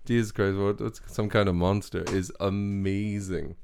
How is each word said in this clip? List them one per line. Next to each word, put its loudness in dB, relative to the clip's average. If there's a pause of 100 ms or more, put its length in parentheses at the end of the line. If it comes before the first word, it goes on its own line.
Jesus 2
Christ, 2
what, 2
what's -6
some -2
kind 4
of 2
monster 2
is 0
amazing. -2